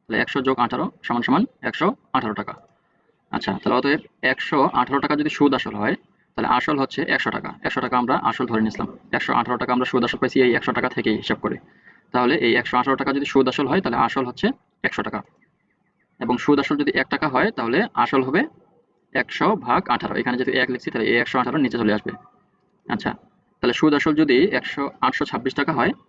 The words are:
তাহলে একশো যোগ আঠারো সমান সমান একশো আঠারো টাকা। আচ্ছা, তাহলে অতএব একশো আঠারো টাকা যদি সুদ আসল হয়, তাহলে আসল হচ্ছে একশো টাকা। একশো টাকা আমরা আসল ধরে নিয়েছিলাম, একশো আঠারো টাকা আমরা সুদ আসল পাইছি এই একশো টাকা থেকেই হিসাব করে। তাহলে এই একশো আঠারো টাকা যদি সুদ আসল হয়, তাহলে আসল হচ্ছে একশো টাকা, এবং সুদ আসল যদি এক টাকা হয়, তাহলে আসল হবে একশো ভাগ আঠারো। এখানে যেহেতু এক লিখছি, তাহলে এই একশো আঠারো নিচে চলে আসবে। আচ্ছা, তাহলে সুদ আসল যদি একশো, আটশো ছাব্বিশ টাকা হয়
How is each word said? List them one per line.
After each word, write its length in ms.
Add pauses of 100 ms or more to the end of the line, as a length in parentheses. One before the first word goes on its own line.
তাহলে 240
একশো 220
যোগ 180
আঠারো 200 (220)
সমান 200
সমান 160 (260)
একশো 180 (300)
আঠারো 240
টাকা। 120 (800)
আচ্ছা, 280
তাহলে 200
অতএব 200 (320)
একশো 260 (220)
আঠারো 240
টাকা 160
যদি 160
সুদ 220
আসল 240
হয়, 120 (420)
তাহলে 120 (100)
আসল 240
হচ্ছে 180 (140)
একশো 220
টাকা। 140 (160)
একশো 180
টাকা 180
আমরা 120 (160)
আসল 200
ধরে 140
নিয়েছিলাম, 240 (280)
একশো 240
আঠারো 220
টাকা 140
আমরা 140
সুদ 160
আসল 160
পাইছি 140 (100)
এই 120
একশো 180
টাকা 200
থেকেই 260
হিসাব 220
করে। 120 (560)
তাহলে 220 (120)
এই 140
একশো 200
আঠারো 200
টাকা 160
যদি 160
সুদ 200
আসল 180
হয়, 140
তাহলে 220
আসল 240
হচ্ছে 160 (380)
একশো 220
টাকা, 140 (1000)
এবং 140 (100)
সুদ 180
আসল 200
যদি 180
এক 140
টাকা 200
হয়, 220
তাহলে 220 (260)
আসল 240
হবে 120 (720)
একশো 320 (200)
ভাগ 140 (140)
আঠারো। 260
এখানে 180
যেহেতু 140 (100)
এক 100
লিখছি, 200
তাহলে 200
এই 100
একশো 200
আঠারো 220
নিচে 160
চলে 160
আসবে। 160 (720)
আচ্ছা, 240 (480)
তাহলে 220
সুদ 180
আসল 140 (100)
যদি 140 (220)
একশো, 240 (240)
আটশো 240
ছাব্বিশ 300
টাকা 180
হয় 140 (160)